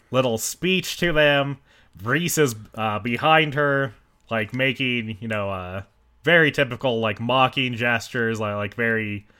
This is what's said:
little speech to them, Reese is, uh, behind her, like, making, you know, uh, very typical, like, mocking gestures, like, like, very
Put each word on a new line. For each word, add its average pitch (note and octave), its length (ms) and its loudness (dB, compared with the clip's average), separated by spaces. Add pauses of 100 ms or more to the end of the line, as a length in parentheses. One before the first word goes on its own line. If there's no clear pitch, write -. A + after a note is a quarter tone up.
(120)
little B2 260 2
speech - 600 -2
to F3 140 0
them, C#3+ 460 2 (460)
Reese D3+ 340 0
is, C#3 160 4 (220)
uh, G#2+ 240 -2
behind C#3 540 2
her, C#3 380 0 (380)
like, A2 240 -4
making, B2 680 -2
you A#2 60 -12
know, G#2 240 -4
uh, F#2 320 -8 (400)
very D#3+ 300 4
typical, B2 480 0
like, G#2+ 180 0
mocking B2+ 560 2
gestures, A#2 640 0
like, G#2 160 -2
like, G#2 200 -4
very A2 520 -2 (140)